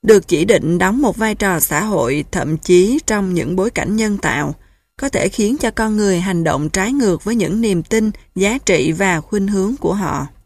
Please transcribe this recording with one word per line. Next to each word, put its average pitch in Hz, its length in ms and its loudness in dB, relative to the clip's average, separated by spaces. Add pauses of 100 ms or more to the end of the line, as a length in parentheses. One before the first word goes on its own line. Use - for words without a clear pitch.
Được 208 260 4
chỉ 165 160 2
định 180 340 2
đóng 208 240 0
một 226 140 0
vai 214 180 0
trò 185 260 0
xã 156 240 -2
hội, 147 480 0
thậm 156 260 -2
chí 190 480 4
trong 196 280 -2
những 160 220 -2
bối 196 140 0
cảnh - 260 -2
nhân 214 220 0
tạo, 147 360 -2 (420)
có 269 120 -6
thể - 200 -2
khiến 220 320 0
cho 226 100 0
con 220 260 -2
người 196 240 2
hành 175 240 -2
động 151 260 0
trái 196 220 -2
ngược 220 320 0
với 220 100 -2
những 208 260 -2
niềm 190 220 0
tin, 220 280 0 (240)
giá 202 240 0
trị 160 340 2
và 180 280 0
khuynh 196 280 -2
hướng 202 280 -2
của 170 180 -2
họ. 147 320 -4 (200)